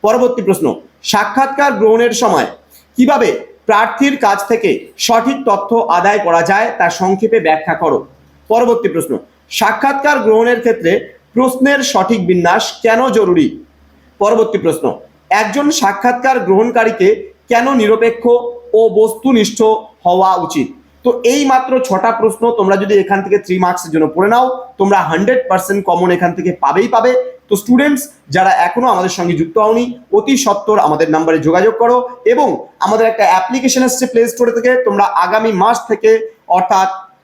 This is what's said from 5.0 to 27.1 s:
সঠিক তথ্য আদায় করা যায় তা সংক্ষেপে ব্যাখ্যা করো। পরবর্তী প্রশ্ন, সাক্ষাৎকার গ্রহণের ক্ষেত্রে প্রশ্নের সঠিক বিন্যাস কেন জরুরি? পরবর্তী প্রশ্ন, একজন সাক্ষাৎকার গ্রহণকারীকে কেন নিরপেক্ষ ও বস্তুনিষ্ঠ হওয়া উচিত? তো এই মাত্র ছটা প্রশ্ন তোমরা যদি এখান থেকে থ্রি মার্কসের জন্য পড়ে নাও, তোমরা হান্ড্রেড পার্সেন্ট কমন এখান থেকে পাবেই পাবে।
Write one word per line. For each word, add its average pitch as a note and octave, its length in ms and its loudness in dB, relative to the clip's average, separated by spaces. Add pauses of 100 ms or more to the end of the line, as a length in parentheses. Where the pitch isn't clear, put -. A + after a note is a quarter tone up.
সঠিক A#3+ 320 0 (100)
তথ্য G3+ 220 -2 (280)
আদায় G3+ 280 0
করা E3+ 240 2
যায় G#3 160 2 (120)
তা F3 80 2 (140)
সংক্ষেপে G3 460 0
ব্যাখ্যা D#3 360 0
করো। C#3+ 160 0 (520)
পরবর্তী A#3 440 0
প্রশ্ন, D#3 180 -4 (460)
সাক্ষাৎকার C4+ 680 0
গ্রহণের A3+ 380 2
ক্ষেত্রে F3 280 0 (420)
প্রশ্নের C4 460 0 (120)
সঠিক G3 340 0
বিন্যাস F3+ 380 2 (180)
কেন A3+ 180 2 (180)
জরুরি? F3+ 280 2 (760)
পরবর্তী G#3+ 440 0
প্রশ্ন, D#3+ 200 -2 (560)
একজন A3 260 -2 (140)
সাক্ষাৎকার B3 560 0 (100)
গ্রহণকারীকে A3 600 2 (400)
কেন A#3+ 180 2 (140)
নিরপেক্ষ A3+ 440 0 (540)
ও - 20 6 (180)
বস্তুনিষ্ঠ A3 600 0 (460)
হওয়া F#3 260 2 (160)
উচিত? C#3 220 -4 (360)
তো A#3+ 60 2 (220)
এই C#4+ 100 0 (100)
মাত্র C4 200 0 (160)
ছটা G3 220 0 (100)
প্রশ্ন A3 220 -2 (160)
তোমরা G3 240 2
যদি G3+ 200 -2
এখান G3 200 -2
থেকে G3 220 0
থ্রি F#3 200 -4
মার্কসের F3+ 300 -4
জন্য D#3+ 200 2
পড়ে F#3+ 200 0
নাও, B3+ 120 2 (340)
তোমরা G3 180 2 (120)
হান্ড্রেড G#3 380 0
পার্সেন্ট F#3 400 -2
কমন F3+ 280 0
এখান F3 200 0
থেকে F3+ 140 -2 (120)
পাবেই D#3+ 320 0
পাবে। A#3+ 180 2 (360)